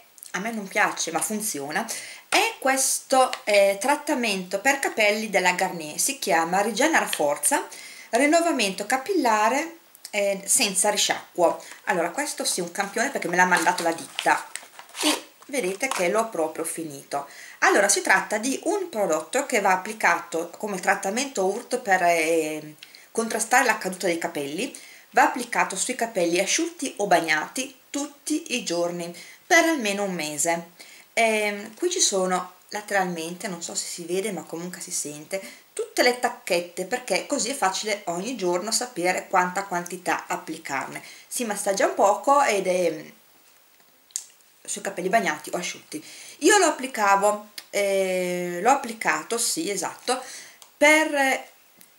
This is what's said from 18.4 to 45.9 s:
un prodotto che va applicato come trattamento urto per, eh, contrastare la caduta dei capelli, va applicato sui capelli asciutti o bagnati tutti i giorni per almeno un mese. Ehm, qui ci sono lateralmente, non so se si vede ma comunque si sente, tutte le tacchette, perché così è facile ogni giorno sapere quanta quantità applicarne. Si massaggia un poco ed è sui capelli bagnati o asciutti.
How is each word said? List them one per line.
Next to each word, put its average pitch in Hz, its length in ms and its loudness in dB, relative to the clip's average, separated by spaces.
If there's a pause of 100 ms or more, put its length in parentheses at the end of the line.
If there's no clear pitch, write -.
un 370 240 0
prodotto 208 560 0
che 240 160 0
va 190 120 4
applicato 180 840 0
come 202 240 -6
trattamento 196 640 0
urto 220 360 -2
per, 185 240 2
eh, 156 720 2 (340)
contrastare 226 540 2
la 220 140 2
caduta 185 280 -4
dei 170 120 2
capelli, 151 560 -6 (360)
va 262 140 6
applicato 196 520 -2
sui 247 180 -2
capelli 185 460 0
asciutti 285 580 -2
o 202 80 -2
bagnati 170 680 0 (160)
tutti 294 640 -6
i 220 100 -4
giorni 175 500 -4 (320)
per 339 180 6
almeno 214 400 0
un 190 100 -2
mese. 165 560 -2 (420)
Ehm, 214 640 0
qui 349 160 -2
ci 349 100 -2
sono 185 520 0 (180)
lateralmente, 180 800 -4
non 175 140 -10
so 208 120 -10
se - 120 -6
si - 180 -10
vede 190 280 -2
ma 160 100 -6
comunque 175 380 -10
si - 100 -14
sente, 156 500 -8 (320)
tutte - 300 -2
le 247 160 4
tacchette, 180 680 -4
perché - 400 -4
così 247 240 -2
è 277 40 -4
facile 202 520 -2
ogni 190 300 -4
giorno 180 340 -2
sapere 185 580 -2
quanta 180 360 2
quantità 175 600 -4
applicarne. 147 760 -6 (240)
Si - 180 -6
massaggia 202 420 0
un 381 80 0
poco 269 480 4
ed 196 240 2
è 170 380 0 (1600)
sui - 160 -10
capelli 185 280 -4
bagnati 185 440 0
o 160 60 -2
asciutti. - 440 -10 (360)